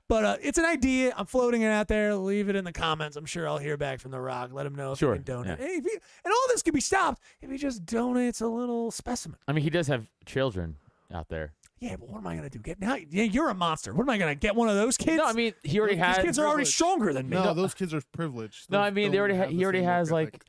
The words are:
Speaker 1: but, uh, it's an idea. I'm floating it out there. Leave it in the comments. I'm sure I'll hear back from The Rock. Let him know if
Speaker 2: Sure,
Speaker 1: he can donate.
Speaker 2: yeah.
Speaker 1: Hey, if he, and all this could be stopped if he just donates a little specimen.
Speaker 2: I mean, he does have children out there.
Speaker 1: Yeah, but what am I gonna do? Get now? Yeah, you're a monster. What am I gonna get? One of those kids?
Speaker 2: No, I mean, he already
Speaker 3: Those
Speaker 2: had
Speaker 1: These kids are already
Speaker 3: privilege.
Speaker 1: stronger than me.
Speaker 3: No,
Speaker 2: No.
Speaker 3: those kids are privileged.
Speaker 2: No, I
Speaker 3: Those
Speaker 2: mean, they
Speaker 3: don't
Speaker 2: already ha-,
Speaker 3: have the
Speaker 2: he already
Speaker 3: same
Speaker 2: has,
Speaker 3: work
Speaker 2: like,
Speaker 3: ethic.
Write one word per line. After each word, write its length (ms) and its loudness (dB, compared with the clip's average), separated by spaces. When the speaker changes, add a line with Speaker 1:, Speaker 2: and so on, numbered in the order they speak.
Speaker 1:
but, 160 4
uh, 160 2
it's 160 -2
an 80 4
idea. 540 4
I'm 80 -4
floating 340 2
it 80 4
out 180 2
there. 280 2
Leave 340 0
it 80 2
in 80 -2
the 80 -8
comments. 440 -2
I'm 100 -12
sure 200 -6
I'll 120 -2
hear 180 -4
back 240 -4
from 100 -14
The 100 -8
Rock. 340 -6
Let 100 -6
him 100 -8
know 180 -6
if 60 -8
Speaker 2:
Sure, 140 4
Speaker 1:
he 60 0
can 60 -10
donate. 360 -6
Speaker 2:
yeah. 60 -6
Speaker 1:
Hey, 80 -4
if 100 -4
he, 80 -2
and 400 -4
all 160 4
this 140 0
could 100 0
be 80 2
stopped 400 0
if 80 -12
he 80 -6
just 260 -4
donates 560 0
a 60 -2
little 440 -4
specimen. 560 -8
Speaker 2:
I 60 0
mean, 120 4
he 40 2
does 200 2
have 180 0
children 520 -2
out 160 -8
there. 240 -8
Speaker 1:
Yeah, 180 -8
but 120 -16
what 100 -12
am 80 -10
I 100 -6
gonna 120 -8
do? 100 -14
Get 220 -10
now? 140 -2
Yeah, 140 0
you're 260 2
a 40 -2
monster. 380 -2
What 120 2
am 60 0
I 60 2
gonna 180 0
get? 220 0
One 140 2
of 60 2
those 200 2
kids? 220 2
Speaker 2:
No, 80 4
I 80 2
mean, 180 0
he 160 0
already 180 4
Speaker 3:
Those 100 4
Speaker 2:
had 100 4
Speaker 1:
These 80 4
kids 140 2
are 80 4
already 80 4
Speaker 3:
privilege. 100 2
Speaker 1:
stronger 380 2
than 160 -2
me. 80 0
Speaker 3:
No, 80 4
Speaker 2:
No. 100 4
Speaker 3:
those 200 0
kids 180 -4
are 80 -2
privileged. 580 -8
Speaker 2:
No, 100 4
I 80 4
Speaker 3:
Those 80 0
Speaker 2:
mean, 140 4
they 80 4
Speaker 3:
don't 20 4
Speaker 2:
already 140 4
ha-, 80 2
Speaker 3:
have 80 0
the 60 -2
Speaker 2:
he 60 2
already 180 2
Speaker 3:
same 80 2
Speaker 2:
has, 220 4
Speaker 3:
work 20 2
Speaker 2:
like, 160 2
Speaker 3:
ethic. 200 -16